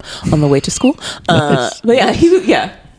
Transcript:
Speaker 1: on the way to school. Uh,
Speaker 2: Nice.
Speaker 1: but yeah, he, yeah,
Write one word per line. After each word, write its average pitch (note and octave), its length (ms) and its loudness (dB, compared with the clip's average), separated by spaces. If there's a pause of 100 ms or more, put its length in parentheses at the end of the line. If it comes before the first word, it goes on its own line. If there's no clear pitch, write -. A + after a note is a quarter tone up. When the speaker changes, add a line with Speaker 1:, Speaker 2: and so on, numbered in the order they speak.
(320)
Speaker 1:
on D3+ 80 2
the D3 80 2
way C#3 120 2
to - 100 -6
school. - 260 0 (320)
Uh, D#3+ 260 2
Speaker 2:
Nice. B2 260 -4
Speaker 1:
but A#3 160 2
yeah, C4+ 160 0
he, E4+ 320 2
yeah, G#3+ 300 -2 (240)